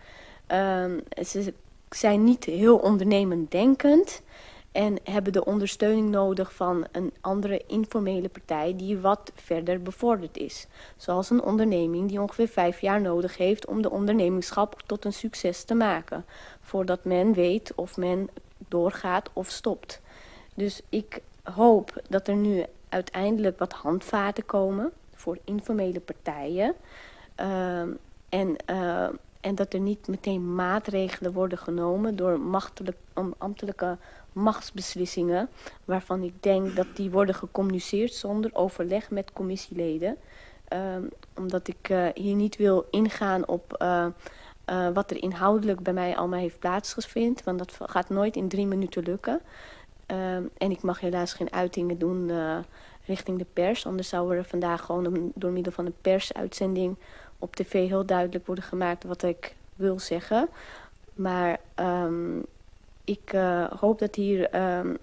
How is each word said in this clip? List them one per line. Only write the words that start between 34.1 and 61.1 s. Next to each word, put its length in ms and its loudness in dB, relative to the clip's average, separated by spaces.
machtsbeslissingen, 1200 -2
waarvan 380 -2
ik 200 -8
denk 320 2
dat 200 0
die 160 -4
worden 240 4
gecommuniceerd 800 -2
zonder 400 -2
overleg 560 -2
met 240 -6
commissieleden. 840 -4
Ehm, 360 -4
omdat 320 -4
ik, 220 -8
eh, 240 4
hier 220 0
niet 200 2
wil 360 6
ingaan 560 2
op, 260 -4
eh, 320 2
eh, 280 0
wat 180 0
er 120 -6
inhoudelijk 580 2
bij 120 -2
mij 220 0
allemaal 240 -2
heeft 200 -4
plaatsgevonden, 840 -2
want 140 -2
dat 140 -8
v-, 100 -14
gaat 280 -2
nooit 260 0
in 120 -2
drie 200 0
minuten 360 -2
lukken. 380 -2
Ehm, 380 -4
en 140 0
ik 100 -4
mag 180 -2
helaas 340 -2
geen 200 -6
uitingen 440 -2
doen, 320 -2
eh, 280 -2
richting 320 -4
de 160 -4
pers, 320 0
anders 240 -6
zou 280 0
er 80 -4
vandaag 400 -2
gewoon 200 -2
een, 300 -2
door 160 -4
middel 200 -2
van 140 -6
een 160 -6
persuitzending 920 0
op 160 -12
T 100 -2
V 60 -16
heel 340 2
duidelijk 400 0
worden 180 -6
gemaakt 400 -4
wat 200 -8
ik 320 -4
wil 240 0
zeggen. 500 0